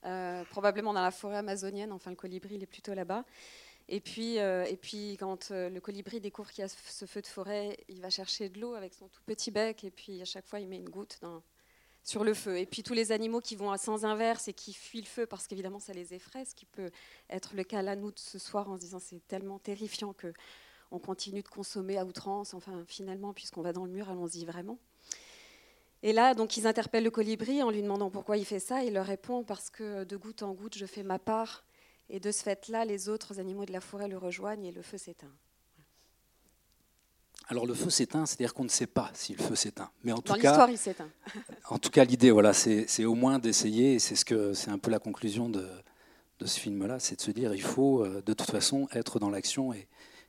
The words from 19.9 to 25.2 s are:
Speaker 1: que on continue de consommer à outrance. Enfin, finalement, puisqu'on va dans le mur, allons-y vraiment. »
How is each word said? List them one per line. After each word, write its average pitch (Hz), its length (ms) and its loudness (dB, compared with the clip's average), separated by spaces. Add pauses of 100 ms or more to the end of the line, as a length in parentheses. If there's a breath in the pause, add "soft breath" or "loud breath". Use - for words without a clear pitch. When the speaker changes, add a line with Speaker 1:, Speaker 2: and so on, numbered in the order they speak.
Speaker 1:
que 175 180 -10 (600 loud breath)
on 180 80 -6
continue 190 420 -6
de - 80 -16
consommer 196 480 -6
à 185 80 0
outrance. 196 480 -6
Enfin, 180 340 -12
finalement, 196 460 -10
puisqu'on - 280 -10
va 170 120 -2
dans 185 100 -8
le 180 80 -8
mur, 196 180 -8
allons-y 175 360 -6
vraiment. » 175 340 -10 (1200 loud breath)